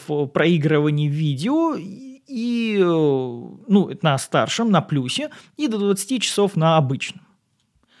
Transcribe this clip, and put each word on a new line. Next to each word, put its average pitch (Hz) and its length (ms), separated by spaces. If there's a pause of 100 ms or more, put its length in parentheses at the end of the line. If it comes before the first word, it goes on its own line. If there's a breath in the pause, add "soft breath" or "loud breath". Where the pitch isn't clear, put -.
э, 147 180
проигрывания 151 840
видео, 165 680
и, 262 500
и, 233 540
э, 180 40
ну, 143 1080
это 139 140
на 139 140
старшем, 185 520
на 175 100
плюсе, 151 500 (260 loud breath)
и 294 120
до 220 100
двадцати 202 420
часов - 360
на 160 220
обычном. 135 440 (800 soft breath)